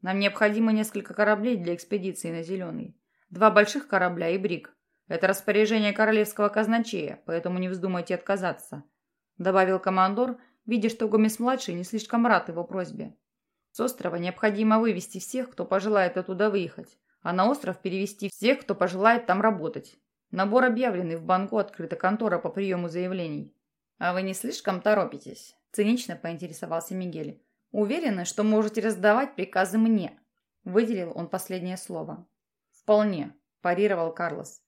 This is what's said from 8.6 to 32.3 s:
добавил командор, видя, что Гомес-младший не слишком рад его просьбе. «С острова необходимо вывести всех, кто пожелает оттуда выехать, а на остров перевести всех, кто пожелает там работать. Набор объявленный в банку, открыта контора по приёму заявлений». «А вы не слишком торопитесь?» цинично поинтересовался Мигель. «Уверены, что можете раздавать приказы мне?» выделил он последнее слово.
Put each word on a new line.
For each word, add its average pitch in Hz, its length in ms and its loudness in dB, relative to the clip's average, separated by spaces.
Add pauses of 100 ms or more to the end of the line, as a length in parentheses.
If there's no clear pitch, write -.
добавил 185 400 4
командор, 196 580 2 (300)
видя, 220 240 2
что 226 180 -2
Гомес-младший 220 680 2
не 175 80 -6
слишком 226 440 0
рад 196 240 4
его 170 120 -6
просьбе. 170 540 -8 (560)
«С - 80 -8
острова 226 360 -2
необходимо 208 600 2
вывести 196 400 0
всех, 247 320 -8
кто - 140 -8
пожелает 190 540 2
оттуда 190 320 0
выехать, 190 480 -6 (240)
а 170 100 -4
на 185 160 4
остров 262 320 -2
перевести 196 480 -4
всех, 226 320 2
кто - 140 -4
пожелает 196 500 2
там 185 160 2
работать. 170 580 -2 (320)
Набор 202 340 2
объявленный 214 520 0
в 165 80 -10
банку, 185 320 2
открыта 190 400 -4
контора 196 420 0
по 165 120 -4
приёму 180 380 -2
заявлений». 170 680 -6 (440)
«А 175 140 0
вы 180 80 -2
не 190 140 -4
слишком 185 480 -6
торопитесь?» - 760 -2 (160)
цинично 214 440 0
поинтересовался 165 760 -8
Мигель. 160 480 -8 (280)
«Уверены, 214 560 0
что - 160 -4
можете 214 400 2
раздавать 214 540 2
приказы 190 420 0
мне?» 220 400 2 (460)
выделил 190 500 0
он 170 140 -8
последнее 185 500 -6
слово. 160 480 -10 (460)